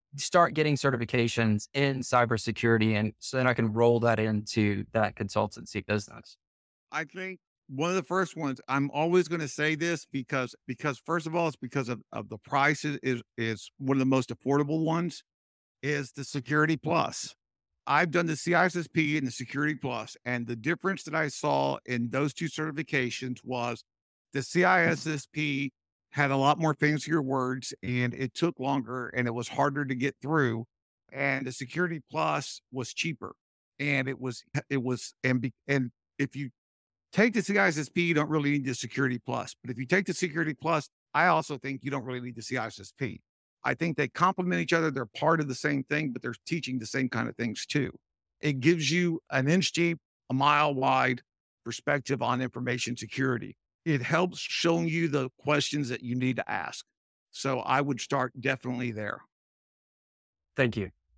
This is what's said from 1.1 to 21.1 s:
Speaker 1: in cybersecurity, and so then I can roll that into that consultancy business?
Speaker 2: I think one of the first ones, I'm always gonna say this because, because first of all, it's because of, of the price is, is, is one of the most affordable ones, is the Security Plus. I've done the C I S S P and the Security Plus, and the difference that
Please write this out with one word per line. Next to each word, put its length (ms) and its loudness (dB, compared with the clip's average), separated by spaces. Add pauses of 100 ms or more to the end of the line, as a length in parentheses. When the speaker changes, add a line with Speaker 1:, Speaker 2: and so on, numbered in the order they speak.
Speaker 1:
in 280 2
cybersecurity, 920 4
and 240 0
so 200 -6
then 100 4
I 80 4
can 180 0
roll 280 6
that 180 4
into 760 2
that 220 2
consultancy 680 -4
business? 540 -4 (540)
Speaker 2:
I 140 -6
think 340 -12 (320)
one 200 0
of 40 2
the 60 2
first 340 0
ones, 320 -4
I'm 220 2
always 380 2
gonna 200 -4
say 280 0
this 360 -2
because, 440 -2 (100)
because 320 -4
first 300 -2
of 80 -4
all, 120 2
it's 80 -4
because 320 -4
of, 140 -6 (100)
of 180 -8
the 100 -10
price 440 2
is, 200 -4
is, 180 0 (160)
is 400 -4
one 200 0
of 20 4
the 60 4
most 260 2
affordable 520 0
ones, 400 -2 (600)
is 300 -2
the 100 -8
Security 520 2
Plus. 600 -2 (500)
I've 240 4
done 160 2
the 100 -2
C 200 2
I 100 6
S 100 0
S 120 -4
P 300 2
and 100 0
the 40 -4
Security 440 -4
Plus, 500 -6
and 220 -2
the 80 -4
difference 480 -2
that 100 -8